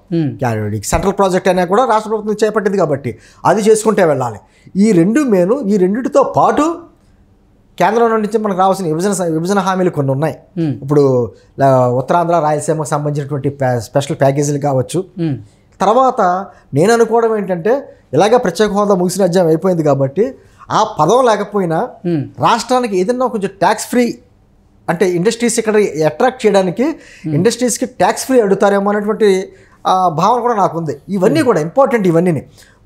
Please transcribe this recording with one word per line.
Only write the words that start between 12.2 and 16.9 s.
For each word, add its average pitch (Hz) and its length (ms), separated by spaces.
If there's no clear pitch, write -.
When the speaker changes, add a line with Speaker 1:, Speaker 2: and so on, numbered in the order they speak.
Speaker 2:
రాయలసీమకు 151 480
సంబంధించినటువంటి 147 600
ప్యా-, 127 280
స్పెషల్ 139 420
ప్యాకేజీలు 143 380
కావచ్చు. 139 460
Speaker 1:
Hmm. 160 140
Speaker 2:
తర్వాత 202 640
నేను 233 200